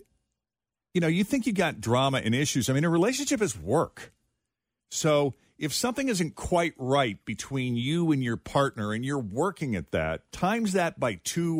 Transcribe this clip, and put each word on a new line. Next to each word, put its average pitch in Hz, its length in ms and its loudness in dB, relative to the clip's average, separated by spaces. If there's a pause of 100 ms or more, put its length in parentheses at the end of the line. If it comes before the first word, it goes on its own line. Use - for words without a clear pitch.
(960)
you 175 60 2
know, 165 60 2
you 170 160 2
think 262 220 -2
you 233 80 0
got 156 260 0
drama 123 440 2
and 110 100 2
issues. 131 380 0
I - 20 2
mean, 143 120 2
a 175 40 2
relationship 247 520 2
is 180 140 0
work. - 560 -2 (800)
So 147 460 2 (240)
if - 140 -4
something 254 360 -2
isn't 180 260 0
quite 170 420 0
right 131 480 0
between 123 500 -4
you 156 360 2
and 131 120 2
your 117 140 0
partner 123 560 -2
and 117 120 -4
you're 143 140 -2
working 127 560 -2
at 82 160 -6
that, 80 400 -2
times 214 420 0
that 170 260 0
by 117 240 -2
two 165 360 -2